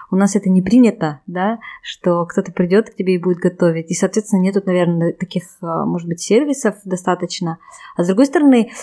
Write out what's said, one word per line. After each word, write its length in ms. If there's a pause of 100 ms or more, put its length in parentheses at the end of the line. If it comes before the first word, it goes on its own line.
(100)
у 60
нас 180
это 160
не 100
принято, 680
да, 320 (220)
что 440
кто-то 240
придет 400
к 60
тебе 180
и 40
будет 200
готовить. 540
И, 20
соответственно, 460
нету, 240
наверное, 480
таких, 320 (160)
а, 240
может 240
быть, 120
сервисов 640
достаточно. 760 (380)
А 60
с 60
другой 180
стороны, 440 (120)